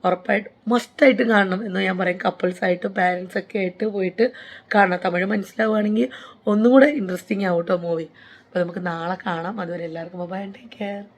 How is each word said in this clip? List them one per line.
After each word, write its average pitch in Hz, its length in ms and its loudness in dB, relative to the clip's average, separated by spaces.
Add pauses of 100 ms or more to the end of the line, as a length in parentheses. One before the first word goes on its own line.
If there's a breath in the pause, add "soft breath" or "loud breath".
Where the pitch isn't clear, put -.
ഉറപ്പായിട്ടും 196 480 0 (160)
മസ്റ്റായിട്ടും 240 600 4
കാണണം 202 340 2
എന്ന് 190 160 -4
ഞാൻ 190 180 0
പറയും. 180 200 0
കപ്പിൾസായിട്ടും 180 760 -2
പാരൻസൊക്കെ 185 640 -2
ആയിട്ട് 185 280 -4
പോയിട്ട് 202 400 0 (480 loud breath)
കാണാം. 185 300 4
തമിഴ് 180 200 0
മനസ്സിലാവുകയാണെങ്കിൽ 214 840 0 (380 loud breath)
ഒന്നും 214 260 4
കൂടെ 269 140 10
ഇൻട്രസ്റ്റിംഗ് 202 600 -2
ആവും 175 120 2
കേട്ടോ 180 180 0
മൂവി. 170 300 -4 (340 loud breath)
അപ്പോൾ - 200 -6
നമുക്ക് 175 260 -4
നാളെ 170 300 -4
കാണാം. 180 440 -6
അതുവരെ 170 240 -8
എല്ലാവർക്കും 170 440 -10
ബൈ, 190 180 -8
ടേക്ക് - 240 -18
കെയർ. 202 320 -8 (160)